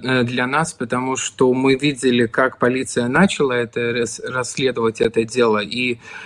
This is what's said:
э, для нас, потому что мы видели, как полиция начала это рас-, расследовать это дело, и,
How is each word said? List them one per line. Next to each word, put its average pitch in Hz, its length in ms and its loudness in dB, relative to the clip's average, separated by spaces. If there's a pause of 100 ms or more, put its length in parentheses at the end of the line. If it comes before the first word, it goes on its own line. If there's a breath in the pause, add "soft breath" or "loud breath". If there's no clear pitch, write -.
э, 127 200 2
для 123 240 -2
нас, 151 260 -2
потому 127 440 -4
что - 360 2
мы 131 220 2
видели, 131 520 2
как 127 320 0
полиция 127 500 0
начала 151 440 2
это 120 400 -2
рас-, 117 280 -4
расследовать 120 840 -2
это 117 220 2
дело, 117 340 2
и, 117 400 -4 (280 loud breath)